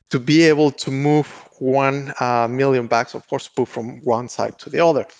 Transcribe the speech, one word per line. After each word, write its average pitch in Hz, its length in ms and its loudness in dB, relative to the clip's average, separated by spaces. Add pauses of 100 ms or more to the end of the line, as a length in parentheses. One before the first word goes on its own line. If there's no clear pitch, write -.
(120)
to 135 80 -2
be 151 240 4
able 151 260 4
to - 220 -6
move 143 360 2 (300)
one, 135 600 -2
uh, 120 280 0
million 131 380 0
bags 117 300 -2
of - 100 -16
horse - 220 -8
poo 127 180 -2
from 120 380 -10
one 120 260 -2
side 107 300 -6
to - 100 -20
the 165 160 0
other. 143 220 2 (120)